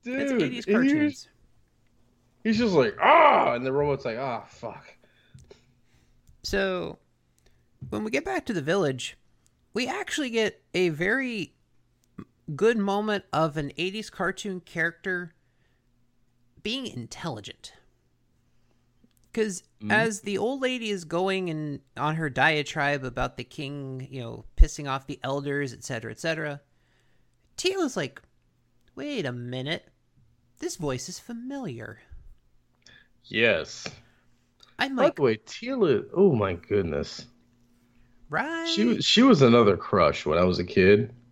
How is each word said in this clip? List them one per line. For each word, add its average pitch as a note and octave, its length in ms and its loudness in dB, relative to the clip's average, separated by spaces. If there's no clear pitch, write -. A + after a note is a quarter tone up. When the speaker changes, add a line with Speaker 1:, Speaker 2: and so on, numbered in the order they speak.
Speaker 1:
Dude, B3+ 160 -6
Speaker 2:
It's C#4 120 0
eighties A#3+ 340 0
Speaker 1:
and G3 100 2
he A#3 60 4
was, C4+ 100 4
Speaker 2:
cartoons. D4 360 0
Speaker 1:
he's A3 140 2
just A3+ 160 2
like, B2 260 4
"Ah!" A3+ 540 6
And B2 100 -4
the C3 80 -2
robot's C#3+ 320 0
like, A2+ 140 -4
"Ah, B2 280 -6
fuck." - 480 -16
Speaker 2:
So, F#3 560 -4
when G#3+ 160 -6
we A3 60 -6
get C#4+ 160 -2
back F#4+ 200 -4
to B3 60 -4
the F3+ 80 -2
village, C#3+ 560 -2
we A#3+ 140 -4
actually D#4 420 -6
get A3+ 340 -2
a F3+ 160 2
very G#3 640 -4
good A3 220 4
moment G3+ 560 0
of D3+ 240 2
an C#3+ 220 -4
eighties F#3+ 320 -6
cartoon F#3+ 500 -6
character E3+ 720 -6
being B3 240 -6
intelligent. A#2 840 -14
'Cause G3+ 300 -2
Speaker 1:
Mm-hmm. G#3+ 120 -4
Speaker 2:
as A3 280 0
the G#3 160 -6
old B3+ 240 -2
lady B3+ 300 -4
is F#3+ 160 -4
going F#3 420 -2
and D3+ 320 -6
on D3+ 200 -2
her D#3+ 120 -2
diatribe C#3+ 720 0
about B2+ 360 -6
the B2 60 -10
king, C3+ 680 -10
you C3+ 100 -10
know, A2+ 240 -12
pissing D3 320 6
off C3+ 160 -4
the C#3+ 160 -10
elders, C#3 500 -4
et - 120 -18
cetera, A2+ 260 -8
et A2 100 -14
cetera, D#3 400 -4
Teela's F#4 400 -2
like, C#3 240 -6
"Wait C#4 300 -6
a B2+ 80 -4
minute. B2+ 560 -8
This - 180 -8
voice C3+ 320 -6
is F3+ 100 -14
familiar." A#3 840 -12
Speaker 1:
Yes. G#2 640 0
Speaker 2:
I'm C4+ 180 -2
Speaker 1:
By B3+ 80 4
Speaker 2:
like, D#4 120 4
Speaker 1:
the D3+ 60 0
way, A2+ 160 4
Teela, A3+ 720 0
oh F3+ 220 6
my G2+ 200 2
goodness. E2+ 720 -2
Speaker 2:
Right? G3+ 400 -4
Speaker 1:
She - 160 0
was, - 220 0
she - 160 6
was B3 180 8
another A#2 380 8
crush E2 480 2
when D2+ 100 2
I F2 80 4
was F2+ 140 2
a F2 60 -2
kid. - 500 6